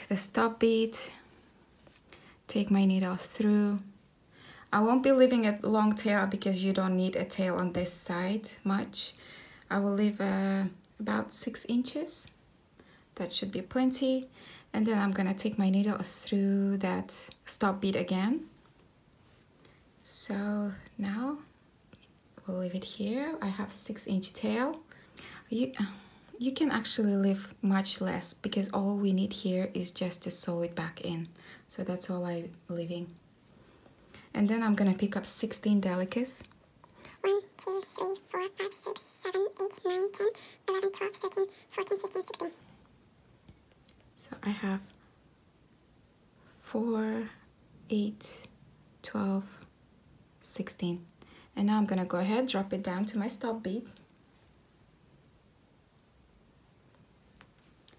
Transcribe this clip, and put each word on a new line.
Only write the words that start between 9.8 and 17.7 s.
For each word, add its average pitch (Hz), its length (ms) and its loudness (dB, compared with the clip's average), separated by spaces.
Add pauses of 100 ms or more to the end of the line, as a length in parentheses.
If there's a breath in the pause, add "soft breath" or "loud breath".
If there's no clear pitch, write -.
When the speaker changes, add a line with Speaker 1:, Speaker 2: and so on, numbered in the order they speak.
Speaker 1:
leave, 208 260 2
uh, 196 440 2 (360)
about 214 340 -2
six - 320 -6
inches. 254 680 -2 (840 loud breath)
That 175 180 -6
should 196 200 -2
be 185 100 -2
plenty. 262 680 2 (460 loud breath)
And 214 140 2
then 226 100 4
I'm 202 140 2
gonna 190 240 2
take 214 240 -2
my 190 100 6
needle 202 300 4
through 196 800 2
that 190 520 -4 (160)
stop 196 340 0